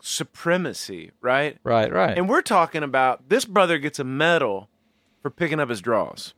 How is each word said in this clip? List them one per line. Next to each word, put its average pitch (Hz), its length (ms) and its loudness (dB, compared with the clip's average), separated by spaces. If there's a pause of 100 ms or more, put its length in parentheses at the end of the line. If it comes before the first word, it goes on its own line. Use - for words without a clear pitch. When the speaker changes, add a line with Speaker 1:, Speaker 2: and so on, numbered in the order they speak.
Speaker 1:
supremacy, 135 1120 -4 (100)
right? 135 420 0
Speaker 2:
Right, 117 300 2
right. 175 240 2
Speaker 1:
And 180 120 0
we're 311 140 2
talking 165 400 0
about 131 460 0
this 226 160 2
brother 185 340 2
gets 143 200 -6
a 139 60 -4
medal 131 640 0 (540)
for 143 80 -6
picking 156 300 -2
up 139 80 -2
his 113 120 -4
draws. 98 580 -2